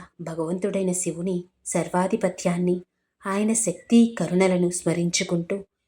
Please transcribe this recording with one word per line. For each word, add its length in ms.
భగవంతుడైన 720
శివుని 520
సర్వాధిపత్యాన్ని, 1120
ఆయన 260
శక్తి 680
కరుణలను 520
స్మరించుకుంటూ 920